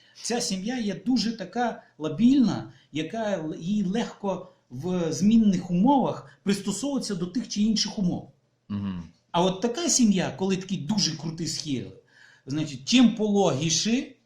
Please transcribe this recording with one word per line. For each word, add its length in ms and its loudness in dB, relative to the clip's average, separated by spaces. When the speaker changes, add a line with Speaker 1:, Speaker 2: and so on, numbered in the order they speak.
Speaker 1:
ця 200 -4
сім'я 380 -4
є 160 -2
дуже 320 0
така 460 -4
лабільна, 760 2
яка 460 -4
л-, 220 -6
їй 240 -2
легко 680 -4
в 440 -2
змінних 580 4
умовах 600 2
пристосовуватися 720 -2
до 100 -4
тих 220 -6
чи 140 -4
інших 380 0
умов. 320 -2
Speaker 2:
Мгм. 340 -6
Speaker 1:
А 120 0
от 180 0
така 280 -2
сім'я, 480 2
коли 200 -2
такі 200 -6
дуже 400 -2
круті 300 -8
схили, 440 -6
значить, 400 -6
чим 300 6
пологіші 1000 0